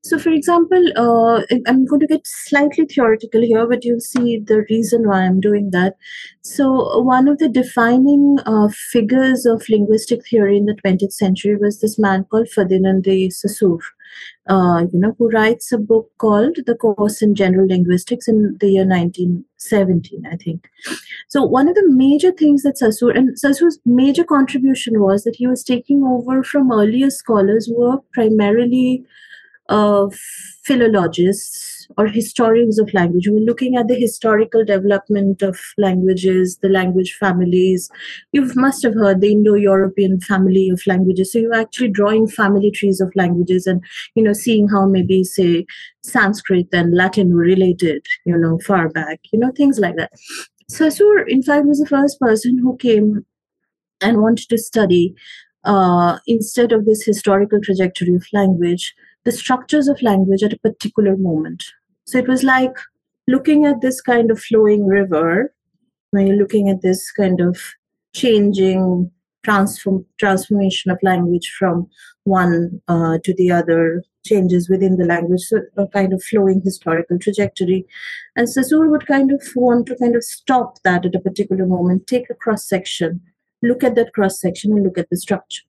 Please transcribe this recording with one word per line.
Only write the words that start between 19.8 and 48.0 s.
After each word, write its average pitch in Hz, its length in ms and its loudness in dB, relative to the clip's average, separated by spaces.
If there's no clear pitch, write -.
I 170 40 -10
think. 170 300 -12
So 285 140 0
one 262 260 2
of 359 60 0
the 403 120 4
major 285 460 4
things 294 300 2
that 277 160 -2
Saussure, 233 320 2
and - 280 0
Saussure's 302 460 2
major 262 400 2
contribution 262 800 0
was 196 220 2
that 233 120 -4
he 247 100 -4
was 254 160 -2
taking 269 420 0
over 254 380 -2
from 262 300 0
earlier 226 380 2
scholars 214 560 0
who 233 120 -4
were 247 200 0
primarily, 240 880 0
uh, 208 400 2
philologists 196 1200 -2
or 208 100 2
historians 226 720 0
of 214 160 0
language, 175 320 0
who 208 80 2
were 214 60 2
looking 240 360 -2
at 233 120 0
the 240 60 2
historical 220 720 0
development 196 800 0
of 190 160 -4
languages, 185 840 0
the 196 60 0
language 185 500 0
families. 180 720 0
You 277 220 0
must 262 300 0
have 226 100 0
heard 196 260 2
the 202 120 4
Indo-European 196 880 2
family 190 500 2
of 180 160 -2
languages. 185 460 0
So 233 60 0
you're 226 160 0
actually 226 360 -2
drawing 208 380 2
family 202 420 0
trees 202 300 -2
of 185 160 -2
languages 180 500 0
and, 180 160 -2
you 226 80 2
know, 208 100 2
seeing 208 360 0
how 196 180 2
maybe, 190 380 2
say, 180 420 0
Sanskrit 196 680 -2
and 170 220 2
Latin 185 400 2
were 170 60 4
related, 180 640 0